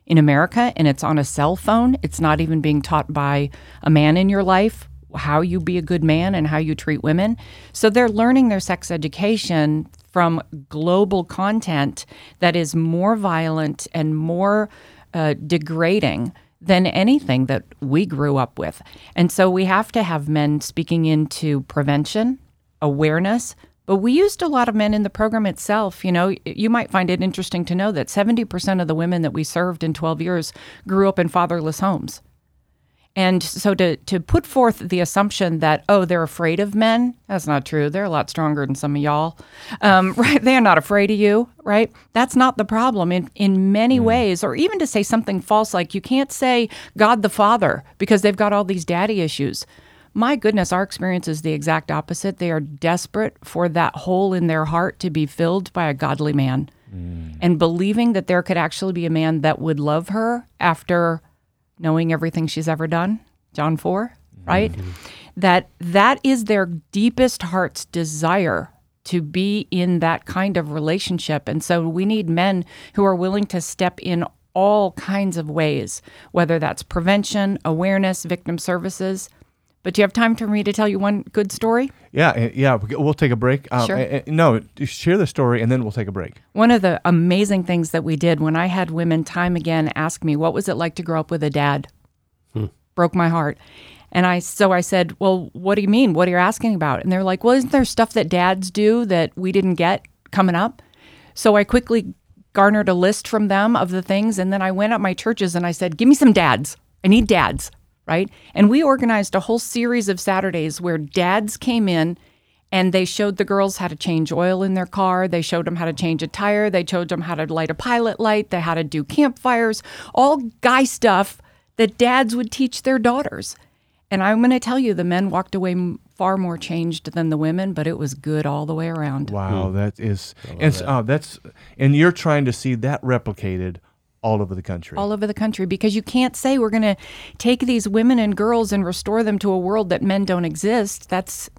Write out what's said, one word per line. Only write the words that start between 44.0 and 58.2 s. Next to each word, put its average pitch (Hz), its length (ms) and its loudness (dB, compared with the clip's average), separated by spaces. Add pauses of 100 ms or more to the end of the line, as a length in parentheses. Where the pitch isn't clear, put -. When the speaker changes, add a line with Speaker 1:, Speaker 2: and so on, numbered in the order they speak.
Speaker 2:
Mm. 233 40 2
Speaker 1:
ways. 220 380 2
Or 196 140 -2
even 392 220 0
to 330 80 0
say 214 160 0
something 214 400 0
false, 214 320 0
like 175 200 -2
you 196 60 -4
can't 269 320 0
say 247 380 0 (260)
God 220 240 4
the 208 80 0
Father 208 560 2 (140)
because 202 240 4
they've 208 120 2
got 208 200 0
all 202 100 2
these 180 220 -4
daddy 190 340 -2
issues. 147 460 -4 (480)
My 233 200 0
goodness, 208 380 0
our 185 100 0
experience 180 460 -4
is 156 140 -4
the 160 100 -2
exact 156 380 -2
opposite. 175 480 -6
They 175 120 -2
are 160 100 -2
desperate 165 840 -4
for 175 240 -2
that 165 260 -2
hole 185 380 -2
in 175 140 0
their 160 180 0
heart 170 360 -2
to 180 100 -4
be 151 160 -2
filled 175 480 -2
by 175 160 -2
a - 20 -4
godly 143 400 -2
man. 135 380 -2 (240)
Speaker 2:
Mm. 85 480 -10
Speaker 1:
And 175 160 4
believing 196 560 0
that 190 120 -2